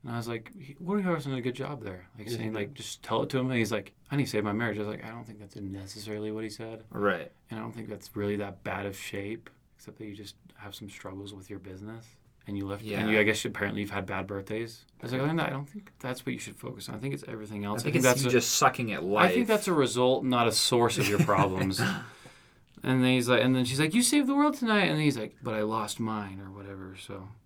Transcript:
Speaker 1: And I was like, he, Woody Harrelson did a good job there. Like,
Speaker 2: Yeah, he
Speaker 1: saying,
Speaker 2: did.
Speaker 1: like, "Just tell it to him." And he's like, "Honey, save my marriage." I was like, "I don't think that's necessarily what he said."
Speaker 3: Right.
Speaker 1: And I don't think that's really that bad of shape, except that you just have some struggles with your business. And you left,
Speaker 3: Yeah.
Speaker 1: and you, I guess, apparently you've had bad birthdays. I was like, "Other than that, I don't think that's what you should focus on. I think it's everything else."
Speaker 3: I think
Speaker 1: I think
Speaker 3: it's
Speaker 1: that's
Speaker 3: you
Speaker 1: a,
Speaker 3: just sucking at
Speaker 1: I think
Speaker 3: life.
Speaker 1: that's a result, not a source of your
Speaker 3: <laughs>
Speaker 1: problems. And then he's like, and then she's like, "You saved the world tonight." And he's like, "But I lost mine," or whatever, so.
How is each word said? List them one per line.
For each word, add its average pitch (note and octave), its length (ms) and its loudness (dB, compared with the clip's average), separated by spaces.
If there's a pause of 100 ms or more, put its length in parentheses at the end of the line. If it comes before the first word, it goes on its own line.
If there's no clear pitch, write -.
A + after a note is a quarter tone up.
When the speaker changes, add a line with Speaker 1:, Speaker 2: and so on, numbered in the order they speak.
Speaker 1:
And A#2+ 120 -10
I - 20 -4
was A#2 140 -6
like, A#2 280 -6
he, C#3+ 220 -18
Woody F#3+ 240 -2
Harrelson E3 220 0
did C3+ 140 -2
a - 20 -6
good B2 140 -2
job C3 280 -8
there. F#2 240 -12 (100)
Like, G#2+ 100 -12
Speaker 2:
Yeah, A#2 40 -4
he A#2 60 -2
Speaker 1:
saying, A2 160 -4
Speaker 2:
did. A2 40 -4
Speaker 1:
like, G#2 160 -4
"Just - 300 -12
tell A2+ 200 0
it B2+ 80 -4
to C3+ 60 0
him." B2+ 120 0
And B2+ 100 2
he's G#2+ 100 2
like, G#2+ 220 -2 (180)
"Honey, C#3 160 2
save G#2 200 0
my G#2 80 0
marriage." G#2+ 240 0
I - 20 -6
was G#2 80 -4
like, G#2+ 160 -8
"I A2 60 -12
don't A2+ 180 -14
think G#2+ 140 -16
that's F#2+ 160 -18
necessarily G#2 760 -8
what A2 140 -4
he A2 40 -6
said." A2+ 400 -12
Speaker 3:
Right. F#2+ 400 2 (220)
Speaker 1:
And A2 80 -8
I - 20 -6
don't A2+ 120 -8
think A2 160 -10
that's G2 260 -12
really G#2 220 0
that G2 260 -6
bad G2 220 -6
of G2 120 -6
shape, G2+ 520 -8 (260)
except - 220 -20
that A2 80 -12
you G#2 100 -12
just G2 200 -16 (200)
have G2+ 180 -14
some G#2 160 -12
struggles G2 440 -12
with F#2+ 160 -18
your G2 100 -8
business. G2+ 460 -14 (420)
And G2+ 100 -4
you G2+ 80 -4
left, G2+ 180 -6
Speaker 3:
Yeah. G2+ 180 -2
Speaker 1:
and G#2+ 100 2
you, G#2+ 80 6
I G#2+ 40 6
guess, G#2 200 2
apparently G2+ 380 -2
you've G2 100 -4
had G2 140 -4
bad F#2+ 200 -4
birthdays. G#2+ 600 -8 (160)
I - 20 -12
was A#2+ 80 -6
like, B2+ 80 -2
"Other C#3+ 80 0
than D#3+ 80 0
that, D#3 120 0
I - 40 -4
don't C#3 180 -6
think - 300 -16
that's B2+ 260 -4
what B2+ 60 -2
you A#2+ 80 -4
should - 160 -12
focus A#2+ 320 -10
on. - 80 -8
I G#2 40 -8
think C3+ 140 -4
it's - 140 -8
everything G#2+ 380 -8
else." G#2+ 160 -2
Speaker 3:
I - 20 -4
think D3 140 0
Speaker 1:
I - 20 6
think B2+ 60 6
Speaker 3:
it's - 0 -
Speaker 1:
that's C3 180 6
Speaker 3:
you B2 60 2
Speaker 1:
a, - 20 2
Speaker 3:
just - 240 4
sucking B2 380 2
at C#2+ 100 -4
Speaker 1:
I G2+ 240 6
think A#3 120 4
Speaker 3:
life. A#3 80 2
Speaker 1:
that's G#3+ 200 2
a F#3 60 2
result, B2+ 500 4
not B2 240 4
a G#2+ 60 4
source A#2+ 440 4
of G2+ 120 2
your G2+ 100 2
Speaker 3:
<laughs> - 60 6
Speaker 1:
problems. F#2+ 560 2
And - 1200 -2
then B2+ 80 6
he's B2+ 160 4
like, B2 160 6
and B2+ 100 6
then B2+ 120 4
she's C3 140 -2
like, D#3 140 2
"You A#3+ 80 6
saved C4+ 260 4
the C#4 80 2
world D4 200 4
tonight." G#3+ 300 2
And D#3 160 2
he's C#3+ 160 4
like, G#2+ 260 -6
"But G#2+ 120 -2
I G#2+ 80 2
lost G#2+ 360 -2
mine," G#2 400 -4
or G2 100 -12
whatever, F#2+ 480 -12
so. G2 300 -12 (180)